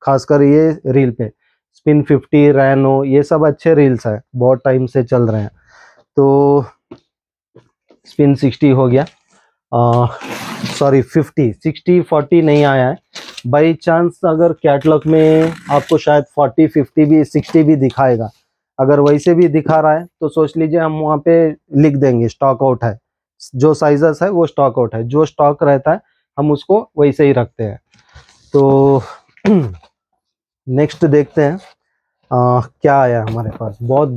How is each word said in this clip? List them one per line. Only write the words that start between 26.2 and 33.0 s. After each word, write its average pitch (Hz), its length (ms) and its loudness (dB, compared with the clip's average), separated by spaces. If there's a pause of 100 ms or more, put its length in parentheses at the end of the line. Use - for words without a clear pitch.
हम 147 140 0
उसको 190 280 -2 (200)
वैसे 147 260 2
ही 139 80 4
रखते 117 300 -4
हैं। 104 160 -10 (720)
तो 139 480 2 (460)
<clears throat> - 20 2 (1160)
next 147 400 -2
देखते 147 340 0
हैं, 156 180 -2 (720)
आ, 123 280 0 (220)
क्या 139 180 2
आया 120 220 0